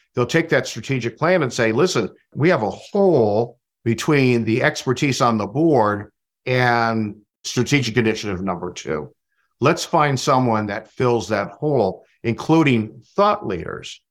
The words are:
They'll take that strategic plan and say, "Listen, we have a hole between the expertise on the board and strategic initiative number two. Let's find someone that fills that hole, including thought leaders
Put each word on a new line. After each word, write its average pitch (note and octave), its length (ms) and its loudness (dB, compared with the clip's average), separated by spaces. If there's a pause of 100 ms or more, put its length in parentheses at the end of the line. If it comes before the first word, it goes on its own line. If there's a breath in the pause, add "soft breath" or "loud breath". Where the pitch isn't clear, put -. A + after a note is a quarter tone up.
(140)
They'll B2 120 0
take E3 240 0
that C3+ 180 0
strategic A#2+ 500 -6
plan E3+ 260 2
and B2 80 -2
say, A2+ 200 0
"Listen, C3 380 0 (260 soft breath)
we D3+ 140 2
have D3+ 140 2
a G2+ 60 -2
hole B2+ 880 0 (260)
between B2 600 2
the A2+ 180 0
expertise C#3+ 580 -2
on A#2+ 180 2
the G2+ 100 -2
board G#2+ 640 0 (340)
and A#2 720 0 (280)
strategic A#2+ 540 -2
initiative G#2+ 440 0
number F2+ 300 -6
two. D2+ 420 -10 (460)
Let's D#3+ 240 2
find D3 360 0
someone A#2+ 480 0
that G2+ 240 -8
fills A#2+ 380 0
that G2+ 220 -2
hole, C3 540 -2 (180 soft breath)
including A#2+ 800 0 (140)
thought G3+ 320 0
leaders - 640 -10